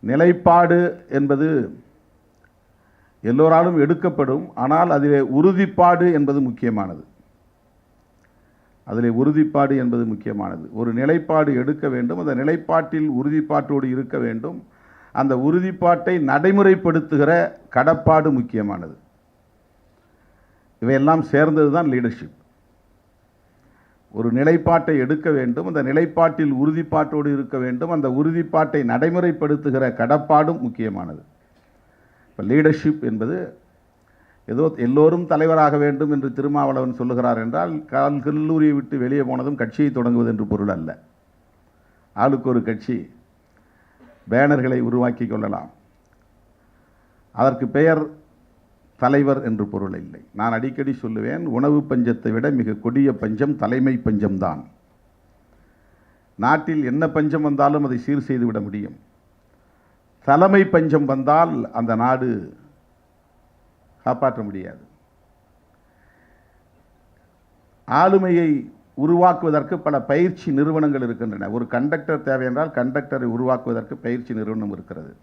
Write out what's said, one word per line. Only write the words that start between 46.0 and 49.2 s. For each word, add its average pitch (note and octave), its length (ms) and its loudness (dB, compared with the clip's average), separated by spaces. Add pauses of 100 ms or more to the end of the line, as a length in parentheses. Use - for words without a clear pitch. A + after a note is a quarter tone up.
அதற்கு C3 320 0
பெயர் D#3 340 2 (960)
தலைவர் C#3 480 2